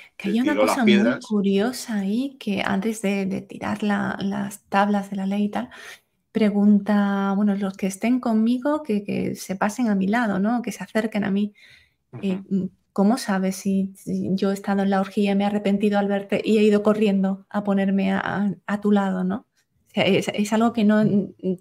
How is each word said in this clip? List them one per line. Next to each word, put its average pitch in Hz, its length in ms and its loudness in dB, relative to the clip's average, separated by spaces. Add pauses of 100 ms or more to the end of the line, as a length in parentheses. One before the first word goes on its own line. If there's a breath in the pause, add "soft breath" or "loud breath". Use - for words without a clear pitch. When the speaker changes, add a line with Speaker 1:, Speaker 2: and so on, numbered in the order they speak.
(160 loud breath)
Speaker 1:
Que 202 140 -6
Speaker 2:
te - 0 -
Speaker 1:
hay 220 120 0
una 294 120 0
Speaker 2:
tiro 262 120 2
las - 100 2
Speaker 1:
cosa 254 100 0
muy 214 80 6
Speaker 2:
piedras. 208 340 2
Speaker 1:
curiosa 208 680 0
ahí, 220 440 -4
que 202 260 -4
antes 202 360 -2
de, 196 240 -2
de 190 160 -4
tirar - 420 -8
la, 202 380 -2
las 202 480 -6
tablas 202 400 0
de 202 80 -8
la 190 80 -4
ley 202 200 0
y 202 40 -2
tal, 208 200 -6 (640 loud breath)
pregunta, 202 1040 2
bueno, 202 200 2
los 196 220 -4
que 196 100 -2
estén 233 320 0
conmigo, 247 640 0
que, 208 200 -2
que 190 320 -4
se - 200 -8
pasen 214 340 0
a 202 60 2
mi 190 120 0
lado, 208 320 0
¿no? 226 220 0
Que 240 100 -8
se - 120 -12
acerquen 214 400 -2
a - 80 -2
mí. 208 220 0 (680 soft breath)
Eh, 196 280 -4
Speaker 2:
Ujú. 190 220 -2 (220)
Speaker 1:
¿cómo 208 240 4
sabes 190 400 -2
si, 190 380 -2
si 190 400 -6
yo 196 160 0
he - 20 -2
estado 196 300 -2
en 196 60 0
la 196 120 2
orgía, 196 340 0
me 202 80 2
he 202 40 0
arrepentido 202 520 0
al 202 80 2
verte 202 360 -2
y 220 140 4
he 214 60 4
ido 208 200 6
corriendo 196 680 2
a 208 140 -4
ponerme 196 480 0
a, 196 80 0
a, 202 320 -2 (160)
a 202 140 -4
tu 208 100 2
lado, 190 320 2
¿no? 190 240 -4 (420)
O - 40 -20
sea, 202 120 0
es, 190 240 2
es 208 240 -2
algo 226 200 2
que 220 100 0
no, 214 180 4
n-, 208 320 2 (280)